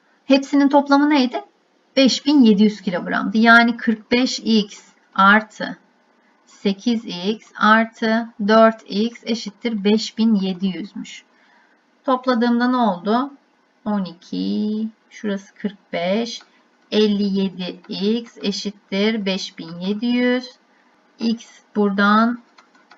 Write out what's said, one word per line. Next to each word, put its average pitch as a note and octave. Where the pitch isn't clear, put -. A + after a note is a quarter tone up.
Hepsinin C#4
toplamı C#4+
neydi? C4+
Beş C4+
bin C#4+
yedi G#3+
yüz G#3+
kilogramdı. F#3+
Yani A#3
kırk -
beş B3+
x G#3+
artı G3+
sekiz A3
x F#3
artı A3+
dört A3
x A3
eşittir A3
beş G#3+
bin A3+
yedi F#3+
yüzmüş. -
Topladığımda B3
ne B3+
oldu? A3+
On G#3
iki, G#3
şurası G3
kırk -
beş, F#3+
elli G3+
yedi F3+
x A3
eşittir G3+
beş F#3+
bin E3
yedi G#3
yüz. B3
X A3+
buradan G#3